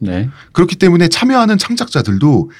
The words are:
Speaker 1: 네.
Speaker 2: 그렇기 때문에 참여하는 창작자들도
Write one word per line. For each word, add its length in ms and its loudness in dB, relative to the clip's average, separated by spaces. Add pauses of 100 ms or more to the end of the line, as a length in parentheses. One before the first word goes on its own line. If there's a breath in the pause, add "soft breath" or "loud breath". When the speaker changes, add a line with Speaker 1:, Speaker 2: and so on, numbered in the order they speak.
Speaker 1:
네. 280 -4 (240 loud breath)
Speaker 2:
그렇기 240 0
때문에 320 2
참여하는 480 0
창작자들도 1040 -2